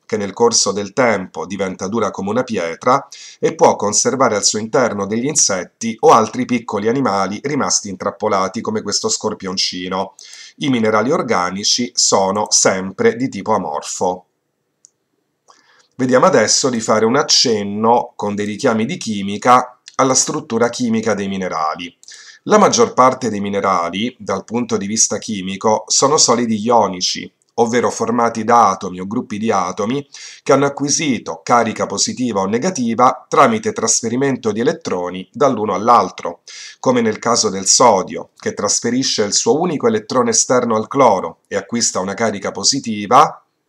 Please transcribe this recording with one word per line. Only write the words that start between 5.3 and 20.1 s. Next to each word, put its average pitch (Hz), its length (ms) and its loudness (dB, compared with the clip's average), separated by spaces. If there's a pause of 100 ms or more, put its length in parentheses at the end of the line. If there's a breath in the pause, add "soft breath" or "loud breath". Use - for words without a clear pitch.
o 156 120 6
altri 120 340 2
piccoli 113 420 -2
animali 101 540 0
rimasti 107 480 -2
intrappolati, 98 720 -4
come 110 180 -4
questo 101 300 -4
scorpioncino. 92 1040 -6 (440 loud breath)
I 143 120 -2
minerali 110 400 2
organici 107 840 -2
sono 101 540 2
sempre 104 680 0
di 127 120 -4
tipo 98 240 -4
amorfo. 90 720 -4 (1700 soft breath)
Vediamo 127 240 4
adesso 131 460 4
di 117 100 -2
fare 110 240 0
un 113 100 2
accenno 113 1000 0
con 104 180 -6
dei 104 120 -4
richiami 110 400 0
di - 100 -6
chimica 104 840 0 (160)
alla 131 180 2